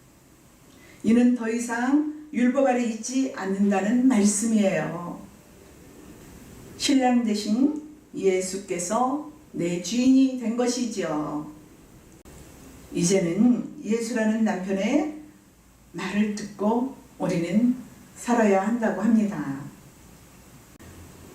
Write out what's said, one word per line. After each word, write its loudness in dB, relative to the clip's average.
이는 4
더 -4
이상 -2
율법 2
아래 2
있지 -4
않는다는 0
말씀이에요. 0
신랑 2
되신 0
예수께서 -2
내 -2
주인이 4
된 -4
것이지요. -4
이제는 2
예수라는 0
남편의 -2
말을 -2
듣고 -4
우리는 0
살아야 2
한다고 -2
합니다. 0